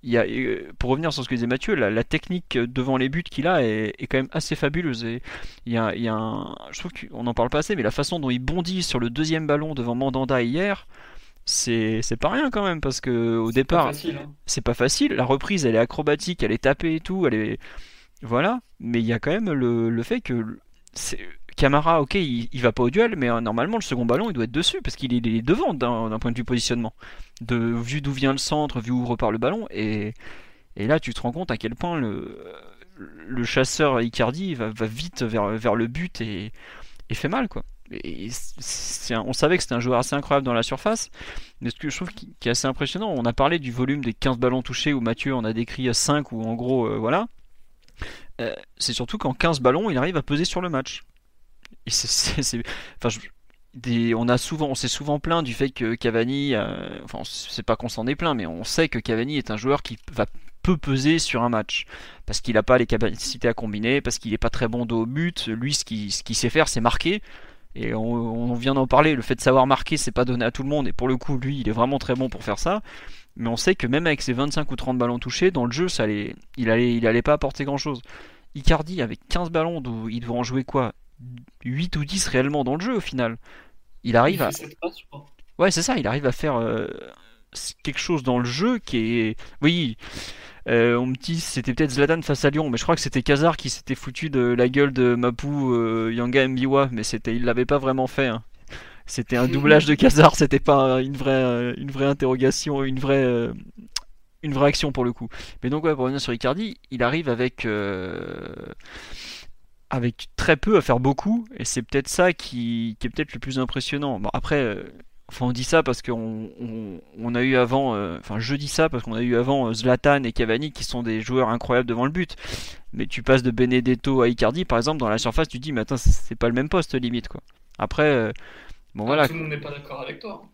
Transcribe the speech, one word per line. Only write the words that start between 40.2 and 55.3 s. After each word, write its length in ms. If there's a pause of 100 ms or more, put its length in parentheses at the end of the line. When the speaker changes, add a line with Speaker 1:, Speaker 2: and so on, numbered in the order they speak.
Speaker 1:
dans 80
la 100
surface, 460 (520)
mais 80
ce 60
que 140
je 60
trouve 140
qui, 300
qui 80
est 40
assez 140
impressionnant, 500
on 100
a 80
parlé 260
du 120
volume 320
des 100
quinze 240
ballons 240
touchés, 320
où 80
Mathieu 340
en 80
a 100
décrit, 360
euh, 40
cinq, 380
où 120
en 120
gros, 320
euh, 100
voilà. 300 (1120)
Euh, 120 (240)
c'est 160
surtout 240
qu'en 160
quinze 260
ballons, 300
il 80
arrive 200
à 60
peser 220
sur 160
le 80
match. 340 (840)
Et 40
c'est, 180
c'est, 340
c'est, 220 (340)
enfin, 120
je, 100 (560)
des, 400
on 140
a 80
souvent, 300
on 80
s'est 120
souvent 320
plaint 240